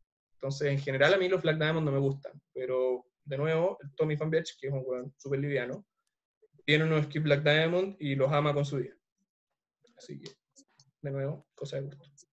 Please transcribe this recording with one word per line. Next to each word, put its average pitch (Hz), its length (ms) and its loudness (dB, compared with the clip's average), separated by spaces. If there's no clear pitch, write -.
Entonces, 139 360 -4
en 139 100 0
general, 139 340 4
a 196 40 4
mí 180 120 0
los 185 140 0
Black 156 160 2
Diamond 156 260 0
no 143 60 0
me 139 80 2
gustan, 139 340 -2
pero, 127 520 -2
de 139 140 -8
nuevo, 160 460 0
el 143 120 -16
Tommy 156 200 0
Van 156 160 -2
Besch, 160 280 -2
que 135 80 -6
es 139 60 -4
un 135 100 -4
weón 127 340 -6
súper 139 220 -4
liviano, 139 460 -4
tiene 151 200 4
unos 156 160 2
esquís 151 200 -2
Black 147 220 4
Diamond 165 560 2
y 143 160 -2
los 139 160 2
ama 147 220 2
con 143 120 0
su 143 120 -4
vida. - 180 -6
Así - 240 -16
que, - 120 -16
de 143 80 -6
nuevo, 139 440 -6
cosa 139 220 -10
de 139 60 -6
gusto. - 200 -14